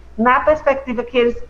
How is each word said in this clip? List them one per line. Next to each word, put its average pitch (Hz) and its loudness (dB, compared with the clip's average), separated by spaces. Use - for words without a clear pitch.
na 247 2
perspectiva 269 -2
que 247 -4
eles 240 0